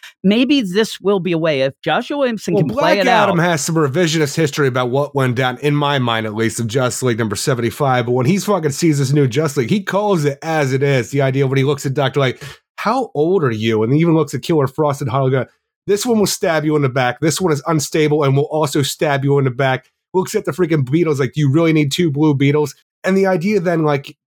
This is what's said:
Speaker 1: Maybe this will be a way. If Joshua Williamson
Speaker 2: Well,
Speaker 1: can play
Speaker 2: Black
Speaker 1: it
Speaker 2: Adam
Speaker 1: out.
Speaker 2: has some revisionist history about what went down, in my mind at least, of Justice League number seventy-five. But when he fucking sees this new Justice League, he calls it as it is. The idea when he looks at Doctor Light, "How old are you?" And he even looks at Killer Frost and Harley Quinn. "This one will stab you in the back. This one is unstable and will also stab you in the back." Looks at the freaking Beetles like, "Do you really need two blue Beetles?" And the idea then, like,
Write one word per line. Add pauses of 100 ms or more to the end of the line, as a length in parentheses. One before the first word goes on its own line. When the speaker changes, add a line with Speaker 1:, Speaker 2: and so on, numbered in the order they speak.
(240)
Speaker 1:
Maybe
this
will
be
a
way.
If (100)
Joshua
Williamson
Speaker 2:
Well,
Speaker 1:
can
play
Speaker 2:
Black
Speaker 1:
it
Speaker 2:
Adam
Speaker 1:
out.
Speaker 2:
has
some
revisionist
history
about
what
went
down,
in
my
mind
at
least,
of
Justice
League
number
seventy-five.
But
when
he
fucking
sees
this
new
Justice
League,
he
calls
it
as
it
is.
The
idea
when
he
looks
at
Doctor
Light, (340)
"How
old
are
you?"
And
he
even
looks
at
Killer
Frost
and
Harley
Quinn. (400)
"This
one
will
stab
you
in
the
back.
This
one
is
unstable
and
will
also
stab
you
in
the
back." (220)
Looks
at
the
freaking
Beetles
like,
"Do
you
really
need
two
blue
Beetles?" (300)
And
the
idea
then,
like,